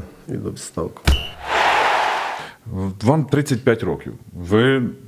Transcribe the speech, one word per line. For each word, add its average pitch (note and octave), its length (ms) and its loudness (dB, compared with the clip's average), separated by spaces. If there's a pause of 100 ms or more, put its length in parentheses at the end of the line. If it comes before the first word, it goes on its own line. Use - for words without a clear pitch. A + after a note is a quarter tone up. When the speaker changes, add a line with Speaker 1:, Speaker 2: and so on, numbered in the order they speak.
(280)
Speaker 1:
йду G#2+ 220 -6
в - 40 -8
відставку". - 480 -8 (2000)
Speaker 2:
Вам C#3+ 220 6
тридцять C#3 380 0
п'ять A2+ 200 2
років. D2 300 -4 (360)
Ви B2+ 320 4 (260)